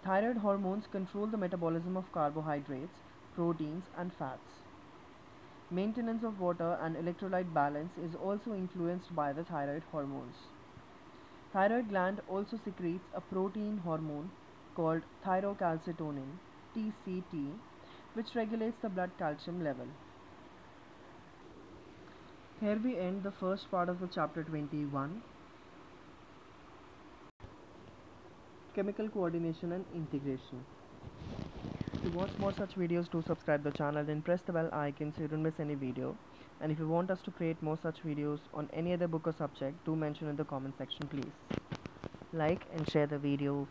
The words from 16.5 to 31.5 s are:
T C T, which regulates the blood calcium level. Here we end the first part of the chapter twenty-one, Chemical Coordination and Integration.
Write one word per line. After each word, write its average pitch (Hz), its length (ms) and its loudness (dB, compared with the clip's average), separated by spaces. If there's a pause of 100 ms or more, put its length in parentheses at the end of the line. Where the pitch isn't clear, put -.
T 214 180 0 (100)
C 185 280 -2
T, 147 140 0 (680)
which 226 220 -2
regulates 226 480 2
the 220 60 2
blood 180 280 2
calcium 170 460 0
level. 127 240 2 (2750)
Here 214 240 4
we 240 160 2
end 185 240 2
the 196 80 0
first 190 400 0
part 175 180 6
of 180 100 0
the 185 140 -2
chapter 156 300 2
twenty-one, 147 800 0 (3500)
Chemical 208 340 2
Coordination 170 640 2
and 180 140 -2 (100)
Integration. 139 680 -2 (1400)